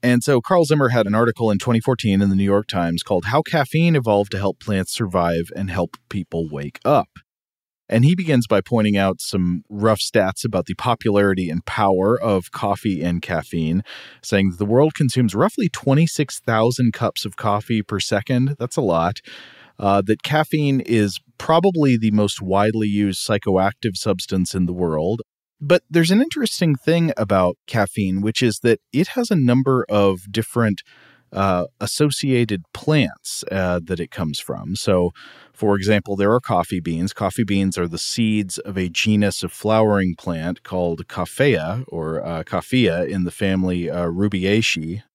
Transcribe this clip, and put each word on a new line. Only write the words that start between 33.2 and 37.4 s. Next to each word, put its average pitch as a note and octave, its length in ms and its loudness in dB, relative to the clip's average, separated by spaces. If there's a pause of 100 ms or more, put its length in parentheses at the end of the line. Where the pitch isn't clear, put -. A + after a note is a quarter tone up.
uh, F2+ 340 0
that F2 140 -6
it F2 120 -8
comes D#2 280 -6
from. B1+ 380 -8
So, F2+ 360 0 (420)
for G2+ 200 2
example, G2+ 400 0
there G2+ 180 2
are B2 80 4
coffee F#2 400 -2
beans. E2 340 -4
Coffee G#2 280 -4